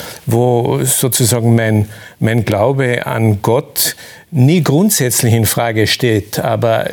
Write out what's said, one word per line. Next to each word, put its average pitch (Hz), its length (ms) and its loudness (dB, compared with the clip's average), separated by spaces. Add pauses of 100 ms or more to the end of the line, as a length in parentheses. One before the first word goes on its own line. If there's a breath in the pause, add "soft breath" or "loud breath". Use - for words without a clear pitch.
(260 loud breath)
wo 123 580 0
sozusagen 120 720 0
mein, 107 340 2 (300 loud breath)
mein 113 260 0
Glaube 123 600 0
an 110 360 0
Gott - 540 -2 (360 loud breath)
nie 151 300 4
grundsätzlich 135 720 0
in 113 100 2
Frage 113 440 0
steht, 107 500 -2
aber 113 540 0